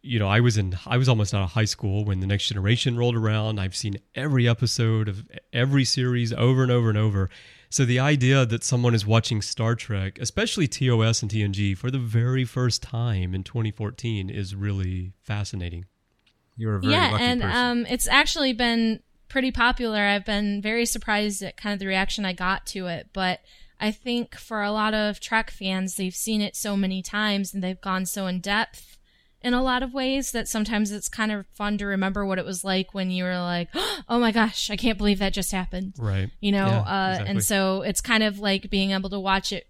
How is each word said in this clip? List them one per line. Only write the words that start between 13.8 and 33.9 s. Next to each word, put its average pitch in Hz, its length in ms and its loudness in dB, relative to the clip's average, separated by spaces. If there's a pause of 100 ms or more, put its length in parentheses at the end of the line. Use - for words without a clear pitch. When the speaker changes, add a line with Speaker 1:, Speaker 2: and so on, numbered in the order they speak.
Speaker 1:
is 98 260 -6
really 95 580 -4 (100)
fascinating. 92 600 -6 (720)
Speaker 2:
You're 110 180 -2
a 95 60 -2
very - 120 2
Speaker 3:
Yeah, - 180 4
Speaker 2:
lucky 107 120 2
Speaker 3:
and, 247 180 2
Speaker 2:
person. - 160 0
Speaker 3:
um, 240 320 2
it's - 200 -2
actually 285 440 2
been 226 480 0 (280)
pretty 262 220 0
popular. 240 500 0
I've 202 240 2
been 202 360 -2
very 226 240 0
surprised 208 580 -2
at 180 120 -10
kind 208 160 -4
of 202 80 -4
the 196 80 -4
reaction 196 380 0
I 185 80 -2
got 185 340 -2
to 185 200 -6
it, 165 260 -8
but 185 260 0 (400)
I 214 120 0
think 240 440 -6
for 214 260 -6
a 202 100 0
lot 214 220 0
of 208 280 -2
Trek 220 280 -2
fans, 190 460 -4
they've 185 180 -4
seen 214 280 -2
it - 160 -4
so 202 180 -4
many 190 260 0
times 202 520 -2
and 196 100 -4
they've 185 160 -4
gone 185 260 -2
so 190 220 -6
in 180 140 -4
depth - 560 -4 (460)
in 247 120 2
a 254 80 2
lot 254 180 0
of 254 100 -6
ways 269 420 -2
that 226 140 -4
sometimes 214 440 -2
it's 208 180 -8
kind 214 220 -2
of 202 160 -8
fun 208 280 -4
to 202 100 -4
remember 196 380 0
what 190 140 0
it 180 80 -4
was 185 180 -8
like 190 300 0
when 185 160 -2
you 185 140 -2
were 180 160 -2
like, 175 300 -2 (200)
<gasps> 359 180 -8